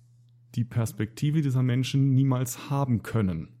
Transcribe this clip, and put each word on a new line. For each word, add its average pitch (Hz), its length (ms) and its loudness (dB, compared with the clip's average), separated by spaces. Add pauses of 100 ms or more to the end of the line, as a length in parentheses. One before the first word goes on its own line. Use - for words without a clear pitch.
(560)
die 123 100 0
Perspektive 120 760 -2
dieser 131 220 0
Menschen 131 500 2
niemals 131 560 0
haben 139 320 0
können 90 480 -2 (120)